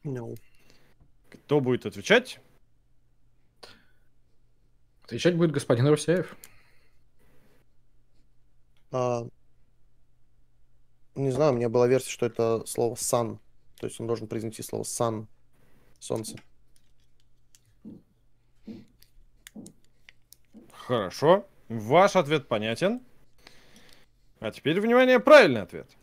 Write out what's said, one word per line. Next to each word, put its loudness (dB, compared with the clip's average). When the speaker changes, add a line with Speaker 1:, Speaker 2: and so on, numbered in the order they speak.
Speaker 1:
Ну. -10
Speaker 2:
Кто -2
будет -2
отвечать? 0
Speaker 3:
Отвечать -2
будет 2
господин 0
Русяев. 0
Speaker 1:
А, -4
не -4
знаю, 2
у 0
меня -2
была 4
версия, 0
что -6
это -2
слово -4
«сан». -4
То -8
есть -14
он -8
должен -6
произнести -10
слово -8
«сан». -6
Солнце. -8
Speaker 2:
Хорошо. 0
Ваш 2
ответ 0
понятен. -2
А -8
теперь, -2
внимание, 4
правильный 8
ответ. -14